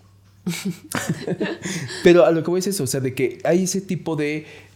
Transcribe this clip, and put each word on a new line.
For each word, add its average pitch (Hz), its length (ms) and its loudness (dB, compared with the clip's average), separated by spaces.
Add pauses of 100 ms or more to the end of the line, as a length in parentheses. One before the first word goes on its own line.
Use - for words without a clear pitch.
(460)
<laughs> - 1600 -6
Pero 175 200 8
a 160 60 6
lo 165 120 2
que 170 80 -2
voy 185 100 0
es 185 60 -2
eso, 196 180 -2
o - 20 -2
sea, 135 140 -2
de 127 140 -2
que 127 300 -2
hay 180 200 4
ese 190 160 -2
tipo 175 360 -4
de, 151 300 -2 (300)